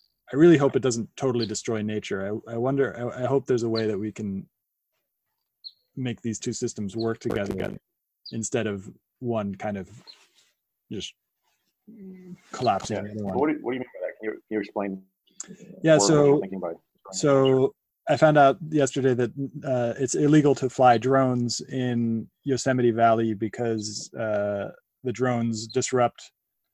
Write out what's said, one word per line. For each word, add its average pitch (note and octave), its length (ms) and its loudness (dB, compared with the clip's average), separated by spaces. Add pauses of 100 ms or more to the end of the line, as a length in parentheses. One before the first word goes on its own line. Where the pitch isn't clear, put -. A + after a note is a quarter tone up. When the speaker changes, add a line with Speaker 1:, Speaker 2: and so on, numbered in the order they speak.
(320)
Speaker 1:
I B2+ 40 -4
really E3 200 8
hope C#3 180 4
it A#2+ 80 0
doesn't A#2 340 -2
totally A#2+ 300 -2
destroy G#2+ 360 -6
nature. G#2 680 -6
I, A#2 60 -10
I - 20 -6
wonder, A#2+ 580 -2
I, B2+ 100 -6
I - 20 0
hope C3+ 200 0
there's A#2+ 160 0
a A#2 60 -2
way A2+ 180 0
that G#2+ 120 -2
we G#2+ 120 -6
can G2+ 380 -8 (1500)
make B2 260 -8
these A2+ 160 -6
two B2 140 -6
systems A2 440 -8
work A2+ 240 -4
together G#2 320 -4
Speaker 2:
Together. G#1 260 -8 (540)
Speaker 1:
instead A2+ 340 -4
of G2+ 240 -8 (280)
one A2 360 -4
kind G2+ 220 -8
of F#2 120 -12 (1040)
just - 240 -10 (1400)
collapsing G#2+ 440 -4
Speaker 2:
Yeah. F#2+ 60 -6
Speaker 1:
the G2+ 80 -10
other G#2+ 140 -8
one. G2 140 -4
Speaker 2:
What D3+ 120 2
do, D3+ 100 -4
what A#2+ 120 -6
do - 20 -4
you B2+ 60 -6
mean B2+ 80 -12 (120)
by - 60 -8
that? - 120 -12
Can A2 60 -14
you, A2 80 -6
can - 80 -12 (100)
you G#2+ 100 -2
explain G2+ 420 -6 (800)
Speaker 1:
Yeah, D#3+ 100 6
Speaker 2:
more D3+ 60 8
what - 100 4
Speaker 1:
so, D3 160 6
Speaker 2:
you're C#3+ 160 6
thinking F#2+ 200 -8
by E2+ 120 -6 (400)
destroying C#3 320 4
nature? C3 140 4
Speaker 1:
so C3+ 160 2 (340)
I C#3+ 80 2
found D3+ 220 6
out C#3 180 8 (140)
yesterday C3+ 440 2
that, A#2 160 0 (340)
uh, B2 360 -2
it's C3+ 140 -2
illegal D3 420 4
to C3 140 -2
fly B2 280 6
drones B2+ 600 0
in A#2+ 680 -4 (160)
Yosemite B2+ 460 0
Valley A2+ 440 4
because, A2 800 -6
uh, G#2 560 -4 (340)
the B2 80 -4
drones A#2 540 -2
disrupt B2 640 -2 (420)